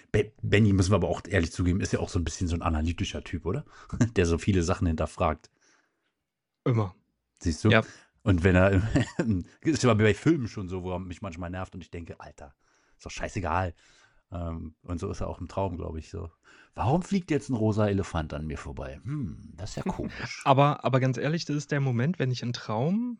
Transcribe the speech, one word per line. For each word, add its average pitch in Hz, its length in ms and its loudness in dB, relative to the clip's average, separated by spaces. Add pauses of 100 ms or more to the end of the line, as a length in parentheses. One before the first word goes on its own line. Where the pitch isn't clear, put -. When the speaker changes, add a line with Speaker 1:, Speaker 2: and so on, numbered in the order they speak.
(120)
Speaker 1:
Be-, 104 200 0 (100)
Benny, 101 320 6
müssen 95 180 4
wir 104 40 6
aber 85 140 2
auch - 180 -4
ehrlich 85 240 2
zugeben, 90 300 0
ist 98 120 -2
ja 117 60 0
auch - 100 -4
so 95 100 -2
ein 85 40 0
bisschen 85 240 -4
so 85 80 0
ein 80 60 -2
analytischer 80 640 -2
Typ, - 220 -8
oder? 82 200 -4 (240)
<laughs> 117 260 0
Der 90 100 4
so 82 120 4
viele 92 260 2
Sachen 90 240 0
hinterfragt. 78 600 0 (1160)
Speaker 2:
Immer. 110 300 0 (460)
Speaker 1:
Siehst 82 220 -2
du? 107 60 4
Speaker 2:
Ja. 110 120 6 (420)
Speaker 1:
Und 90 200 4
wenn 92 120 8
er, 95 260 6 (400)
<laughs> 107 400 -2
ist 143 220 2
ja 120 100 6
bei 107 200 6
Filmen 147 340 0
schon 98 200 -8
so, 90 160 -6
wo 92 80 -4
er 90 80 -4
mich 90 220 -10
manchmal 87 280 -8
nervt 92 240 -8
und 95 80 -12
ich - 100 -18
denke, 82 280 -12
"Alter, 76 340 -18 (440)
ist - 80 -20
doch - 60 -14
scheißegal." 90 600 -4 (580)
Ähm, 82 520 -8
und 87 160 -6
so 98 100 -4
ist - 120 -6
er 90 60 -4
auch 80 120 -10
im 85 80 -10
Traum, 95 300 -4
glaub 82 200 -8
ich, 80 120 -12
so. 87 200 -10 (460)
"Warum 139 260 2
fliegt 190 300 -2
jetzt 143 180 -2
ein 131 60 -2
rosa 107 320 2
Elefant 87 460 -2
an 76 120 -6
mir 73 120 -6
vorbei? 69 460 -12
Hm, 131 520 -8
das - 160 -10
ist - 60 -14
ja - 60 -6
komisch." - 580 -8
Speaker 2:
<laughs> - 40 -10
Aber, 143 380 4
aber 123 160 2
ganz 131 180 0
ehrlich, 160 280 -2
das 147 100 -4
ist 151 160 -8
der 147 80 0
Moment, 135 400 0
wenn 131 120 0
ich 120 120 -6
im 120 100 -4
Traum 196 680 -2